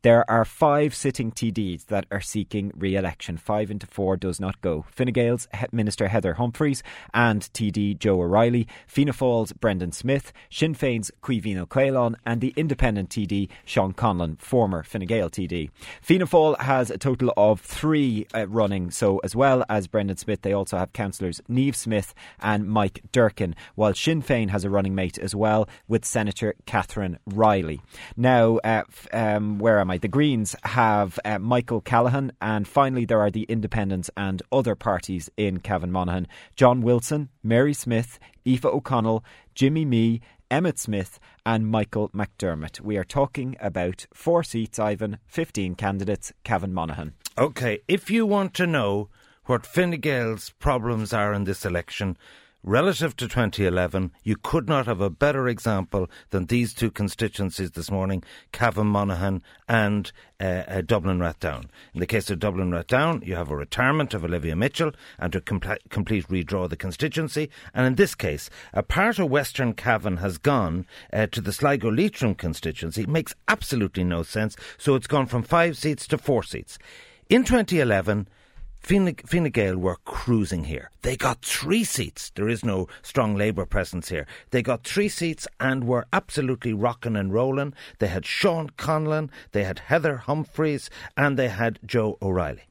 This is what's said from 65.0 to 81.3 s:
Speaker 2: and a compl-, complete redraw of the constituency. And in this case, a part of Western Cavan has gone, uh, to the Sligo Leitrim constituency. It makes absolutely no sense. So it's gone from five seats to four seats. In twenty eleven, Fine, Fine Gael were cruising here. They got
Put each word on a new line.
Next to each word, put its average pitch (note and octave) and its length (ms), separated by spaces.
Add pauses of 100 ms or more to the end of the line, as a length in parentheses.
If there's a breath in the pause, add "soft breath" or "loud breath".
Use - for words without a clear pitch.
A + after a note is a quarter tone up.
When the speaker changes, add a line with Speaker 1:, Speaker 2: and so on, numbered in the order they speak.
Speaker 2:
and F2 160
a - 60
compl-, G2+ 360 (120)
complete G2+ 380
redraw F#2 360
of F2+ 80
the - 40
constituency. D3 760 (200 loud breath)
And B2+ 140
in B2+ 100
this - 200
case, D2 340 (240 loud breath)
a G2+ 80
part G3+ 380
of E3 100
Western B2+ 440
Cavan G#2+ 440
has F2+ 220
gone, F#2 480 (260 loud breath)
uh, G#2+ 140
to A2 140
the G2 120
Sligo C3 380
Leitrim B2 420
constituency. E2 720
It - 60
makes D#3 260 (120)
absolutely A2 560
no E2+ 200
sense. G#2+ 320 (240 loud breath)
So C#3 160
it's B2+ 100
gone C#3 220
from A#2+ 160
five E3+ 340
seats D3+ 300
to D3+ 100
four B2 240
seats. - 380 (500 loud breath)
In B3+ 140
twenty G#3+ 360
eleven, G#2 480 (540 soft breath)
Fine, F#3 340 (100)
Fine E3+ 200
Gael G2+ 320
were F2+ 280
cruising F#2+ 600
here. D2 260 (100)
They B2+ 160
got B2 240